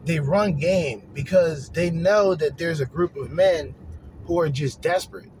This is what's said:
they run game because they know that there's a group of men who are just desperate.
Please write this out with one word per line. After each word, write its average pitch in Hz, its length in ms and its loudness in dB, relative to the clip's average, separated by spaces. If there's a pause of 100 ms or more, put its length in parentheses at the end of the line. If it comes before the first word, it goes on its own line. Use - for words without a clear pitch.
they 156 160 0
run 180 360 0
game 151 560 0
because 156 580 0
they 175 200 0
know 190 440 4
that 151 240 -2
there's 165 220 -2
a 131 60 0
group 175 300 -2
of 135 140 -10
men 160 440 2 (500)
who 170 140 -2
are 165 100 2
just 139 320 -4
desperate. 160 500 -4 (100)